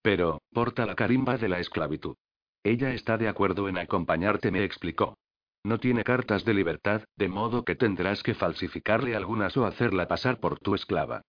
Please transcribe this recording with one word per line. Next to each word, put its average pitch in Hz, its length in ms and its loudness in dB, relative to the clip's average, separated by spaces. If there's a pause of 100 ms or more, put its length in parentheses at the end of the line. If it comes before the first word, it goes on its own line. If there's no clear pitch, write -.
Pero, 87 400 2 (120)
porta 117 320 0
la 95 100 -6
carimba 123 420 0
de 110 120 -2
la 90 100 0
esclavitud. 78 560 -4 (480)
Ella 120 300 0
está 113 240 -2
de 110 100 0
acuerdo 98 400 0
en 95 100 -2
acompañarte", 90 720 0
me 95 120 0
explicó. 90 540 -2 (460)
"No 110 140 0
tiene 120 280 0
cartas 120 400 2
de 113 80 4
libertad, 98 500 0 (140)
de 101 100 0
modo 110 380 -2
que 85 100 0
tendrás 95 480 0
que 117 100 0
falsificarle 104 800 0
algunas 101 440 -2
o 123 80 4
hacerla 95 420 0
pasar 120 320 0
por 82 200 0
tu 98 140 -2
esclava. 98 560 -2